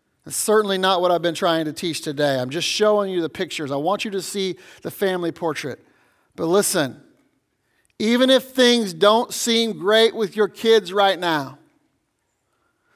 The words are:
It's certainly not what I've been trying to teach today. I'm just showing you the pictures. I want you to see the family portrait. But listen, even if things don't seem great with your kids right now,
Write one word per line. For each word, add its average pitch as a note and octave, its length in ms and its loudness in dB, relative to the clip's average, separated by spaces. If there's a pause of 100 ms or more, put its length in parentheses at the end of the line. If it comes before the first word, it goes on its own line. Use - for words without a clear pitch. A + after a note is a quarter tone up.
(240)
It's D3 120 -10
certainly G#3 420 2
not F#3 220 2
what F3+ 100 2
I've E3+ 100 2
been E3 140 0
trying E3 320 0
to D3+ 60 -6
teach D#3+ 280 -6
today. C#3+ 380 -2
I'm B2+ 120 -4
just D#3 160 -6
showing G#3 460 0
you F3+ 80 -2
the D#3+ 80 -2
pictures. D#3 420 -8
I C#3 60 -4
want F3+ 280 -2
you A3+ 80 -8
to F#3+ 100 -4
see F#3+ 340 -6 (260)
the - 80 -10
family F3+ 420 -2
portrait. D3 520 -8 (520)
But F3 100 -4
listen, F3 560 0 (960)
even B3 320 2
if C4 200 2
things A#3+ 440 2
don't G#3 400 2
seem A3+ 440 -2
great G#3+ 360 4
with G3+ 220 -4
your G#3 120 2
kids A3 440 2
right G3 260 2
now, D3+ 400 -4 (1400)